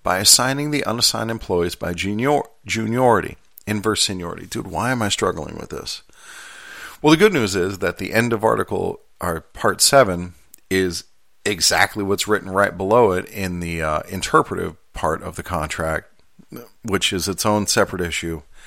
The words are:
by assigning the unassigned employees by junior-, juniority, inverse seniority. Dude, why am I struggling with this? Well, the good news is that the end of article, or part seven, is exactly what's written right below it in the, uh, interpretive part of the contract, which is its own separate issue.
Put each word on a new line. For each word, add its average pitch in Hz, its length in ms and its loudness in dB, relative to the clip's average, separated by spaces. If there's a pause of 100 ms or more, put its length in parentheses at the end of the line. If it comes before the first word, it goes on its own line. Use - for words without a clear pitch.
by 90 160 2
assigning 135 540 4
the 143 100 0
unassigned 113 480 -2
employees 90 460 -2
by 87 180 -6
junior-, 104 480 -2 (240)
juniority, 110 680 2 (320)
inverse 107 340 0
seniority. 87 440 -6
Dude, 110 200 -8
why 95 240 -4
am 123 100 -2
I 104 100 0
struggling 82 460 -2
with - 140 -12
this? - 320 -10 (1000)
Well, 151 120 6
the 165 40 8
good 208 160 6
news 110 220 2
is 95 240 0
that 90 200 -2
the 95 140 -6
end 113 200 2
of 104 100 -2
article, 101 560 0 (220)
or 85 220 -4
part - 380 -2
seven, 90 540 4 (340)
is 92 360 0 (400)
exactly 101 580 2
what's 98 240 -2
written 95 240 0
right 95 260 2
below 98 360 4
it 90 140 -2
in 90 340 -6
the, 85 200 -4
uh, 78 280 -2
interpretive 90 680 -2 (160)
part 82 300 -2
of 82 140 -10
the - 80 -10
contract, 80 680 -4 (720)
which 98 300 -2
is 92 160 -2
its 95 180 -2
own 104 220 2
separate 95 340 2
issue. 82 400 -6 (240)